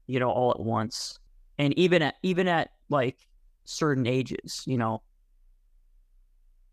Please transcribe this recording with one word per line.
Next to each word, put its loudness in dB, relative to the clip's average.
you -2
know, 2
all 2
at -2
once. -4
And 2
even 4
at, -2
even 0
at, 0
like, 0
certain 0
ages, -4
you -2
know, -2